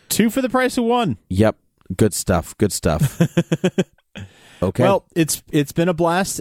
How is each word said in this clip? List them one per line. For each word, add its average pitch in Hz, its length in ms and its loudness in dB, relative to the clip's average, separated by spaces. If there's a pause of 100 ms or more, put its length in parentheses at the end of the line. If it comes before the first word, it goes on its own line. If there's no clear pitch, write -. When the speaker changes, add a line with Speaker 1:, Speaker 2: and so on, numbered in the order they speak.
Speaker 1:
Two 220 220 2
for 269 120 -2
the 247 80 -2
price 254 260 0
of 247 80 0
one. 226 340 0 (100)
Speaker 2:
Yep. 104 280 2 (400)
Good 110 180 2
stuff. - 440 -2
Good 101 140 0
stuff. - 540 -2
Speaker 1:
<laughs> - 40 -16 (1300)
Speaker 2:
Okay. 92 220 0
Speaker 1:
Well, 190 220 2 (100)
it's, 165 340 0
it's 147 220 0
been 170 160 0
a 185 40 2
blast 170 480 -2